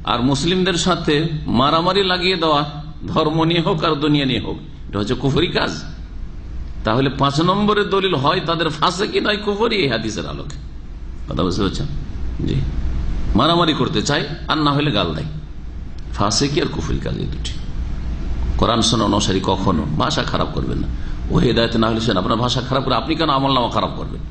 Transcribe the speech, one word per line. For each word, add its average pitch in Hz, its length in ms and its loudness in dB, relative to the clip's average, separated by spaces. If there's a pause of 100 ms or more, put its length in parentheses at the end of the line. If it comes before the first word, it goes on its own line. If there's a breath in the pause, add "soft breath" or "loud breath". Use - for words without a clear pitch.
আর 117 180 0
মুসলিমদের 170 520 2
সাথে 165 540 2 (200)
মারামারি 165 560 4
লাগিয়ে 180 320 2
দেওয়া, 156 300 2 (420)
ধর্ম 156 360 2
নিয়ে 165 180 4
হোক 165 220 0
আর 156 120 2
দুনিয়া 147 300 2
নিয়ে 120 140 2
হোক, - 180 -6 (320)
এটা 98 100 -2
হচ্ছে 107 160 0
কুফরি 143 320 2
কাজ। 185 360 -2 (1040)
তাহলে 131 200 2 (120)
পাঁচ 139 140 2 (140)
নম্বরের 202 460 2
দলিল 185 280 2
হয় 170 160 2 (100)
তাদের 165 200 0
ফাসেকি 180 560 0
নয় 208 200 0
কুফরি, 214 380 0
এই 139 100 2
হাদিসের 104 380 -4
আলোকে। 73 260 -8 (680)
কথা 69 180 -2
বুঝতে 95 180 0
পারছেন? - 240 -2 (600)
জি, 139 100 0 (800)
মারামারি 165 360 4
করতে 113 360 0
চায় 151 140 0 (280)
আর 147 140 0
না 143 60 2
হলে 147 200 2
গাল 98 260 2
দেয়, - 120 -4 (880)
ফাসেকি 139 460 0
আর 131 120 -2
কুফরি 76 240 -2
কাজ 60 180 -4
এই - 160 -4
দুটি। - 200 -4 (1040)
কোরআন 110 240 4
শোনা 113 240 2
অনুসারী 98 380 2
কখনো 92 400 2 (180)
ভাষা 143 220 0
খারাপ - 320 0
করবেন 64 280 -2
না। - 40 -2 (440 loud breath)
ও - 80 2
হেদায়েত 117 420 4
না 110 80 4
হলে 113 160 0
সে 117 60 2 (100)
আপনার 113 220 0
ভাষা 123 260 0
খারাপ 131 160 2
করে 131 100 2
আপনি 131 200 0
কেন 160 140 0
আমল 139 240 2
নামা 120 160 2
খারাপ 101 300 0
করবেন? - 320 -6